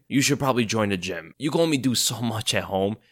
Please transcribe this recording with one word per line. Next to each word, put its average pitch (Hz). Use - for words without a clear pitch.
you 135
should 131
probably 123
join 104
a 98
gym. 85
You 143
can 170
only 160
do 123
so 113
much 110
at 95
home. 98